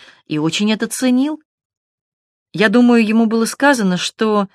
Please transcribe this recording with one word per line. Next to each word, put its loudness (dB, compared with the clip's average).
и -6
очень -2
это -4
ценил. -2
Я 0
думаю, 4
ему 2
было -2
сказано, 0
что -4